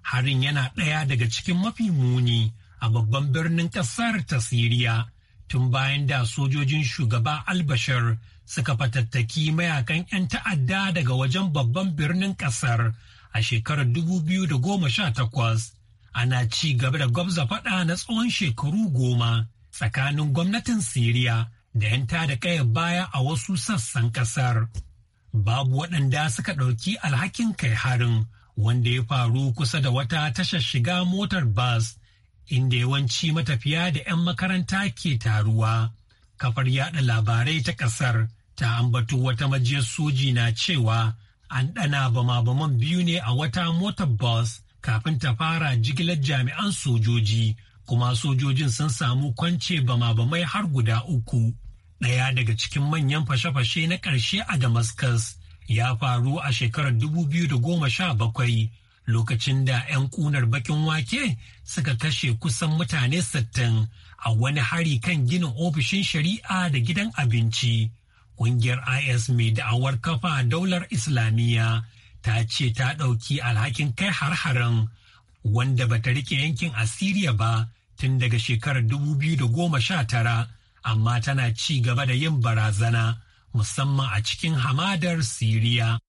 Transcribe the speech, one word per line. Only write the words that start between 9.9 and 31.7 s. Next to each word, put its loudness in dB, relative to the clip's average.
'yan 0
ta'adda 0
daga 0
wajen 0
babban 0
birnin 0
ƙasar 0
a 2
shekarar 0
dubu 0
biyu 0
da 0
goma 0
sha 0
takwas. 0
Ana 0
ci 0
gaba 0
da 0
gwabza 0
faɗa -2
na 0
tsawon -2
shekaru 0
goma 2
tsakanin -2
gwamnatin 0
Siriya 0
da 0
'yan 0
tada -2
kayar 0
baya 0
a 0
wasu -2
sassan -2
ƙasar. 0
Babu 2
waɗanda 0
suka -4
ɗauki 0
alhakin 0
kai 0
harin, 2
wanda 2
ya 0
faru 2
kusa 0
da 2
wata 0
tashar -2
shiga 0
motar 0
bas, 0